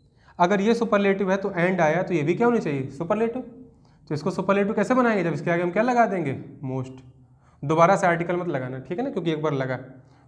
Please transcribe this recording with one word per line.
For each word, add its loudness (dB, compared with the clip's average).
अगर 4
ये 4
superlative 2
है, 2
तो -2
and 0
आया, 4
तो -4
ये 2
भी 2
क्या 2
होनी 2
चाहिए? -4
superlative। -2
तो -4
इसको -4
superlative 0
कैसे 0
बनाएंगे? 2
जब -2
इसके -4
आगे 0
हम -2
क्या 0
लगा 2
देंगे? -4
most। -6
दोबारा 4
से 2
article 0
मत -4
लगाना, -6
ठीक -10
है -4
ना, -4
क्योंकि -4
एक -2
बार 0
लगा, -4